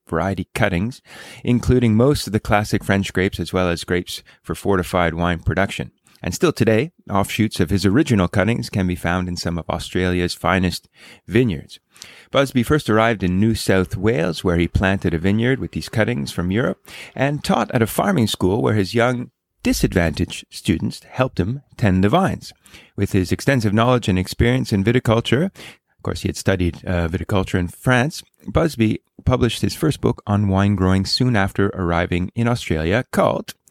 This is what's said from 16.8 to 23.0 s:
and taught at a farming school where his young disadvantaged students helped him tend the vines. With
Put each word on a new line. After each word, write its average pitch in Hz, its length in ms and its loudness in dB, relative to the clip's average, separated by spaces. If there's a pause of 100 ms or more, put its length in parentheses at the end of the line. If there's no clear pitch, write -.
and 143 280 -2
taught 127 280 0
at 120 100 2
a 110 60 2
farming 165 400 0
school 98 340 0
where 120 140 2
his 98 180 0
young 120 380 0 (320)
disadvantaged 92 880 0
students - 580 -2
helped - 300 -4
him 113 240 -4 (120)
tend 92 280 2
the 101 60 4
vines. 151 440 0 (420)
With 101 180 -2